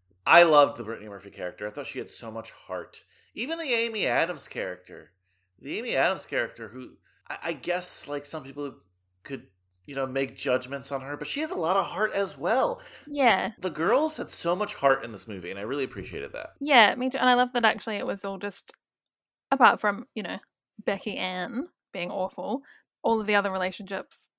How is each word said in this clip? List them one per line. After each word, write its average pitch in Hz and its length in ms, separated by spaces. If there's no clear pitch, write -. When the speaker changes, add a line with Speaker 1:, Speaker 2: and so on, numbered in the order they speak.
Speaker 1:
I 160 180
loved 147 320
the 120 80
Brittany 104 240
Murphy 101 220
character. 92 360
I 107 40
thought 135 160
she - 140
had 104 100
so 117 200
much 110 220
heart. - 520
Even 277 240
the 330 140
Amy 226 340
Adams 147 420
character. 90 640
The 151 180
Amy 233 180
Adams 160 300
character, 117 420
who 120 280
I, 147 160
I 170 100
guess, 170 540
like, 143 180
some 156 180
people 135 320
could, 135 240
you 143 80
know, 135 120
make 131 300
judgments 131 560
on 139 100
her, 139 140
but 143 120
she - 120
has 311 100
a 359 60
lot 175 200
of 180 100
heart 196 280
as 185 240
well. 175 420
Speaker 2:
Yeah. 226 520
Speaker 1:
The 185 120
girls 202 480
had 143 120
so 170 260
much 196 180
heart 135 300
in 120 80
this 101 160
movie, 92 220
and 98 100
I - 20
really 131 220
appreciated 82 500
that. - 160
Speaker 2:
Yeah, 269 340
me 254 160
too. - 80
And 254 100
I 247 60
love 247 180
that 240 120
actually 214 320
it 202 100
was 202 180
all 196 140
just, 196 340
apart 262 300
from, 202 340
you 214 100
know, 185 140
Becky 196 340
Ann 185 500
being 185 200
awful, 190 500
all 226 180
of 208 80
the 208 80
other 196 160
relationships, 190 760